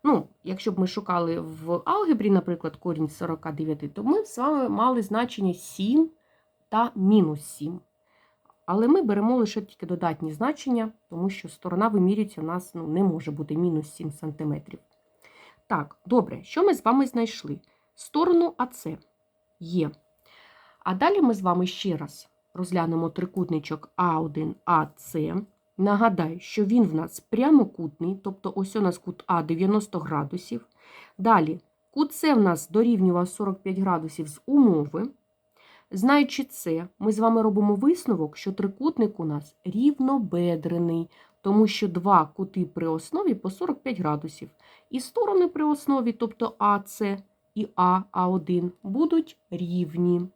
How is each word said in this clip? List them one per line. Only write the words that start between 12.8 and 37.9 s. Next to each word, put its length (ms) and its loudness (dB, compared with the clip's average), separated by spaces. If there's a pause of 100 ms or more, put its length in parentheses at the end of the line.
не 160 0
може 280 0
бути 260 -6
мінус 360 -2
сім 180 -10
сантиметрів. 680 -8 (880)
Так, 300 -4 (100)
добре, 360 0
що 220 -2
ми 100 4
з 100 -6
вами 220 4
знайшли? 540 -6 (340)
Сторону 600 2
А 100 -2
Ц 320 -12 (640)
є. 300 -2 (960)
А 100 -2
далі 260 2
ми 140 4
з 60 -6
вами 260 2
ще 300 -4
раз 320 -14 (260)
розглянемо 560 -2
трикутничок 840 -6
А 240 0
один, 340 -6 (100)
А 220 2 (100)
Ц. 380 -6 (440)
Нагадаю, 600 2
що 240 -2
він 200 4
в 100 0
нас 260 -6
прямокутний, 1040 2
тобто 320 -8
ось 200 -4
у 40 0
нас 180 2
кут 280 -14
А 160 0
дев'яносто 560 0
градусів. 680 -6 (520)
Далі, 420 2 (300)
кут 220 -2
С 220 2
в 60 6
нас 300 2
дорівнював 580 4
сорок 340 -6
п'ять 160 -4
градусів 500 -2
з 180 -18
умови. 600 4 (840)
Знаючи 540 2
це, 440 -6 (100)
ми 140 0
з 60 -2
вами 240 4
робимо 320 4
висновок, 600 0